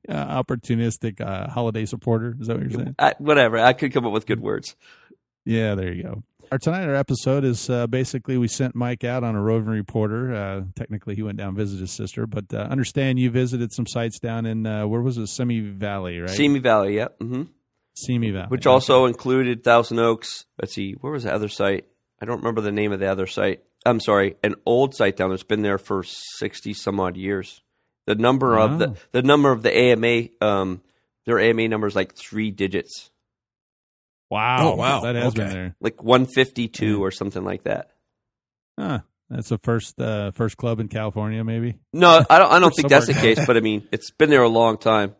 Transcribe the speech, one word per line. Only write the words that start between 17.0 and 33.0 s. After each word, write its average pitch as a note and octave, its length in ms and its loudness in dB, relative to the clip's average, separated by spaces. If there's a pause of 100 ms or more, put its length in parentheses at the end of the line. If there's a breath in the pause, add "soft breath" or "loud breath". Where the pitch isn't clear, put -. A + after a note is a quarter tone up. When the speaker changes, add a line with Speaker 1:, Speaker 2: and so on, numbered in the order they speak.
Speaker 2:
Mm-hmm. B2+ 220 -6 (520)
Speaker 1:
Simi A#2 380 -2
Valley. F#2+ 160 -8
Speaker 2:
Which B2+ 180 -2
Speaker 1:
Okay. B2+ 80 8
Speaker 2:
also C3 300 4
included B2 580 0
Thousand A#2 380 4
Oaks. - 460 -2 (140)
Let's - 140 -8
see, G2 200 -8
where C#3 180 -10
was C3+ 100 -8
the G2+ 100 -4
other G#2+ 160 -4
site? G2 360 -2 (360)
I G#2+ 40 -10
don't A#2 140 -6
remember A2 240 -4
the G#2 100 -4
name G#2 180 -2
of G2 80 -4
the F#2+ 120 -2
other F#2+ 180 -4
site. G2 340 -4 (240)
I'm A#2 140 2
sorry, G2+ 420 2
an G#2 140 -2 (100)
old C3+ 300 2
site G2+ 200 0
down F#2 120 0
there. F#2+ 60 -2
It's F#2 100 -10
been G#2+ 180 -2
there G2+ 160 0
for F#2+ 240 -4
sixty - 720 -10
some G2 240 -4
odd F2+ 180 -2
years. F#2+ 460 -8 (440)
The G#2 100 0
number B2 420 4
of A#2+ 220 2
the, - 80 2
Speaker 1:
Wow. G#2+ 60 -6 (180 loud breath)
Speaker 2:
the B2+ 100 0
number C#3+ 300 6
of A2+ 100 -2
the A#2+ 140 2
A B2 160 6
M A2+ 120 2
A, A#2 260 0 (100)
um, F#2+ 420 0 (440)
their A#2 120 2
A A2 120 4
M A2+ 100 0
A A2+ 80 0
number G#2+ 180 -2
is, G2+ 80 -4
like, F#2+ 220 -2
three G#2+ 340 -6
digits. G2 580 -6 (1200)